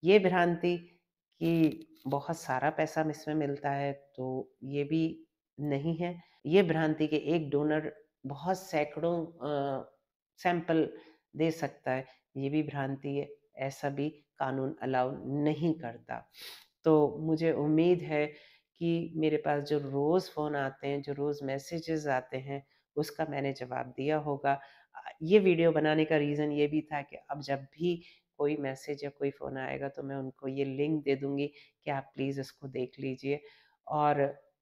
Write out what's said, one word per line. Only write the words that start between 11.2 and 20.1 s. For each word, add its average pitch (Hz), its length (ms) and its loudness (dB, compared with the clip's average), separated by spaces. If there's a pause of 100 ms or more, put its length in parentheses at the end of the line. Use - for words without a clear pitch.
दे 160 160 2
सकता 143 400 -6
है, 131 140 -2 (320)
ये 139 120 -2
भी 151 140 0
भ्रांति 139 520 -4
है, 143 140 -4 (260)
ऐसा 135 340 -6
भी 139 200 -4
कानून 135 720 -6
अलाउ 127 440 -2
नहीं 147 480 0
करता। 120 580 -10 (520)
तो 147 360 6
मुझे 160 320 2
उम्मीद 156 500 4
है 151 260 0 (520)
कि 170 360 0
मेरे 156 220 2
पास 147 260 0
जो 147 160 0
रोज़ 143 520 0